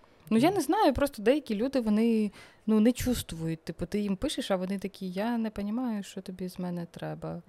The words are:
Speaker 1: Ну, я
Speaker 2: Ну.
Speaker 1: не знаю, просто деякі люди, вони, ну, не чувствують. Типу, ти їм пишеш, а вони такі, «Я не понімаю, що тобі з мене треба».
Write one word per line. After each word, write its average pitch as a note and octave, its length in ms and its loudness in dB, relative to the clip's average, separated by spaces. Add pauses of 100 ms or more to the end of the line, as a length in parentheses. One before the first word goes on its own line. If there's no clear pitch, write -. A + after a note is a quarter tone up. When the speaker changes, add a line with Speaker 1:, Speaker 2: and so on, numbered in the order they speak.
(300)
Speaker 1:
Ну, A3 80 4
я C#4+ 120 6
Speaker 2:
Ну. G4+ 60 2
Speaker 1:
не F#4 60 2
знаю, E4+ 320 4
просто C4 280 0
деякі B3+ 340 2
люди, C4 260 0
вони, A3 500 2 (340)
ну, G#3+ 140 4
не A3 120 8
чувствують. E3 720 -4
Типу, F3 220 -8
ти G#3 140 -4
їм G3+ 160 -2
пишеш, C4 360 -4
а G3 40 2
вони F#3 240 -4
такі, F#3+ 300 -8
«Я G#3+ 280 -2
не A3 120 -2
понімаю, G#3+ 540 -4
що - 180 -12
тобі F#3 280 -8
з - 100 -12
мене F3 260 -6
треба». D#3+ 640 -10